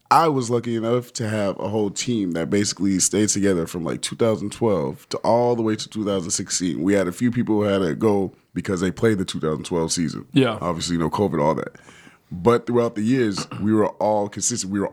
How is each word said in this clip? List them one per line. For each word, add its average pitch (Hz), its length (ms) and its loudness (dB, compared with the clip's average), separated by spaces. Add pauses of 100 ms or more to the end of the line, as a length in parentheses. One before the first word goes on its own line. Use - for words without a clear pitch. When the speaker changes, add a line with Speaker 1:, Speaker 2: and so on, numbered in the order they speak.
(100)
Speaker 1:
I 156 180 6
was 131 220 0
lucky 117 260 -2
enough 120 380 0
to 117 120 -4
have 104 320 -2
a - 120 -4
whole 107 180 0
team 101 440 -2
that 82 180 -2
basically 98 480 2
stayed 98 320 2
together 95 360 2
from, 87 160 -8
like, 69 200 -4
two - 120 -6
thousand 104 380 0
twelve 87 560 -2
to - 100 -8
all 120 380 2
the 113 60 -2
way 110 120 2
to - 140 -8
two 107 160 -6
thousand 95 280 -2
sixteen. 85 500 -2
We 95 100 4
had 95 160 2
a 90 40 -4
few 120 180 0
people 110 260 0
who 104 60 2
had 98 160 2
to 85 160 0
go 101 360 2 (220)
because 90 300 -2
they 95 80 2
played 110 260 2
the 92 80 -2
two 87 160 -8
thousand 78 240 -2
twelve 82 260 -2
season. 78 440 -4
Speaker 2:
Yeah. 120 260 2
Speaker 1:
Obviously, 85 360 -2
you 82 40 0
know, 80 80 0
covid, 80 340 0
all 76 120 2
that. - 220 -8 (540)
But 117 360 2
throughout 117 280 0
the 107 80 -6
years, 110 440 0 (160)
we 104 100 2
were 107 160 4
all 104 400 0
consistent. 98 440 -4
We 101 80 0
were 95 120 -2